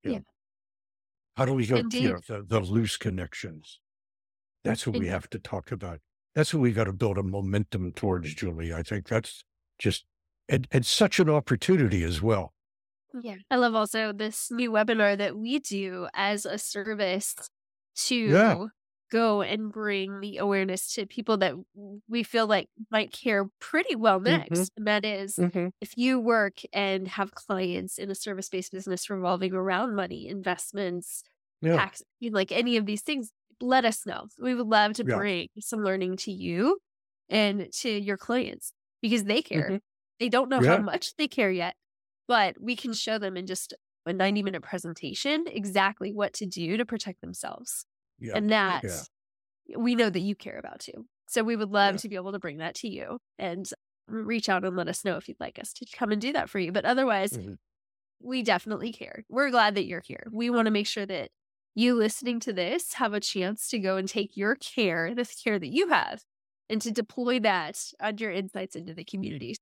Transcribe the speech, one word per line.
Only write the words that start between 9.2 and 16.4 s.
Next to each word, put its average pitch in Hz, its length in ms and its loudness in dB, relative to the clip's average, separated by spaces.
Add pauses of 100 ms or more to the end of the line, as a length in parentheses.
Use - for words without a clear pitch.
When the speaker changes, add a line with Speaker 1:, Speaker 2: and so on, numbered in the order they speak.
Speaker 1:
just, - 280 0 (440)
and, 135 220 2
and 127 140 4
such - 340 4
an 165 100 6
opportunity 135 760 4
as 82 180 -2
well. 98 320 2 (680)
Speaker 2:
Yeah. 285 180 -10 (120)
I 269 80 2
love 240 180 4
also 220 360 0
this 214 400 -6
new 240 200 0
webinar 214 460 4
that 196 200 -2
we 240 220 -2
do 190 540 -6
as 202 320 0